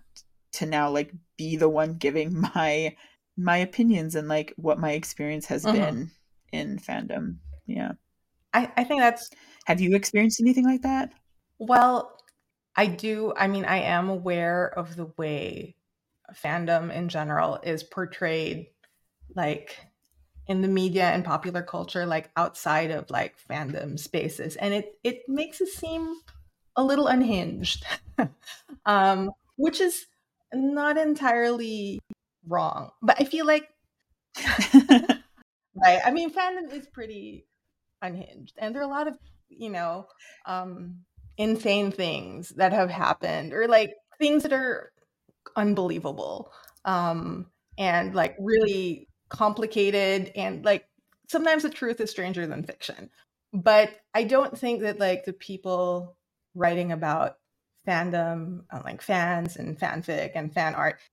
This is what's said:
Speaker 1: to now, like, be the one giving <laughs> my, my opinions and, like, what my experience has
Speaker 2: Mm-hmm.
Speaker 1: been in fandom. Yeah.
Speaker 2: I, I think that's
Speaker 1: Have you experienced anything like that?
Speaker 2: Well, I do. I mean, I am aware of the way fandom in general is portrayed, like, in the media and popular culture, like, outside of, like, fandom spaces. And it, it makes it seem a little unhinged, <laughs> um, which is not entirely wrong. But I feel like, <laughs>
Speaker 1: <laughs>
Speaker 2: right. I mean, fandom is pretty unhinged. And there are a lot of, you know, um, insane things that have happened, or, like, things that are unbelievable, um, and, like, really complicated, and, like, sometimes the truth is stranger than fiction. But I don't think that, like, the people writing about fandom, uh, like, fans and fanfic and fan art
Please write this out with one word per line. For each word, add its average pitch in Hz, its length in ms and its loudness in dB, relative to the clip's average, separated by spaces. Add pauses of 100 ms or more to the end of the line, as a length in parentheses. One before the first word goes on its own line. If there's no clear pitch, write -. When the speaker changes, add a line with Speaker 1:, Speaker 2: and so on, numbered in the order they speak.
(540)
Speaker 1:
to - 120 -4
now, 147 240 0
like, 147 240 -2 (240)
be 160 200 -4
the 156 120 6
one 156 260 0
giving 160 460 0
<laughs> - 140 -2
my, 156 400 0 (420)
my 180 200 2
opinions 180 580 2
and, 151 120 -4
like, 151 300 -2
what 156 220 0
my 160 140 0
experience 151 540 -6
has - 180 -4
Speaker 2:
Mm-hmm. 214 140 4
Speaker 1:
been 160 320 -2 (400)
in 151 280 -6
fandom. - 580 -8 (300)
Yeah. - 260 -6 (600)
Speaker 2:
I, 240 240 2
I 247 60 2
think 269 180 0
that's 233 280 4 (380)
Speaker 1:
Have 175 120 2
you 185 160 4
experienced 214 460 2
anything 254 240 6
like 254 160 2
that? 269 320 -2 (460)
Speaker 2:
Well, 247 580 4 (580)
I 208 120 4
do. 214 500 -4
I 196 100 2
mean, 196 180 -2
I 190 160 2
am 175 280 0
aware 175 580 0 (100)
of 170 180 -8
the 165 220 -10
way 151 580 -6 (580)
fandom 170 600 -2
in 170 160 -4
general 151 540 0
is 160 200 -4
portrayed, 160 840 -6 (680)
like, 151 420 -4 (680)
in 190 140 0
the 190 60 2
media 185 420 2
and 175 160 0
popular 175 360 -4
culture, 175 440 -6
like, 160 300 -4
outside 165 560 0
of, - 180 -8
like, - 260 -4 (140)
fandom 147 500 -8
spaces. - 560 -6
And 202 180 -4
it, 208 300 -6
it 247 240 -6
makes 302 340 -4
it 370 80 -2
seem 330 460 -8 (600)
a 262 80 2
little 277 240 2
unhinged, 214 800 0 (320)
<laughs> - 680 -6
um, 196 460 4 (260)
which 320 240 2
is 359 240 -2 (480)
not 285 440 0
entirely 233 1040 0 (480)
wrong. 160 440 -2 (100)
But 226 200 4
I 277 40 4
feel 320 200 -4
like, 302 240 2 (680)
<laughs> - 0 -
Speaker 1:
<laughs> - 400 2 (1000)
Speaker 2:
right. 185 280 8
I 247 80 4
mean, 330 200 -2
fandom 359 400 -2
is 277 160 -12
pretty 214 600 -14 (540)
unhinged. - 560 -12
And 220 160 -6
there 277 80 -6
are 285 40 -4
a 277 40 -6
lot 294 180 -2
of, 294 100 -8 (320)
you 226 200 -12
know, 175 380 -6 (380)
um, 180 540 -8 (380)
insane 214 540 0
things 156 580 -6
that 185 240 2
have 190 160 2
happened, 160 640 -2
or, 220 140 0
like, 214 280 4 (240)
things 294 240 4
that 277 100 0
are 262 380 -4 (640)
unbelievable, 170 960 -2 (340)
um, 175 600 -2 (300)
and, 185 360 0
like, 180 260 0
really 196 680 0 (220)
complicated, 202 1080 0
and, 190 300 -6
like, 202 200 2 (440)
sometimes 320 340 2
the 302 60 0
truth 240 320 -6
is 220 100 -4
stranger 180 360 -6
than 156 160 -8
fiction. - 460 -14 (440)
But 214 380 6 (220)
I 233 100 2
don't 269 340 2
think 240 240 -2
that, 208 180 -2
like, 185 260 0
the 185 80 -8
people 180 840 -4 (380)
writing 175 360 0
about 160 460 -2 (500)
fandom, 170 840 -2
uh, - 120 -10
like, - 180 -12
fans 170 540 -2
and 156 240 -8
fanfic 165 560 -4
and 156 180 -8
fan 160 220 -2
art 151 240 -2 (140)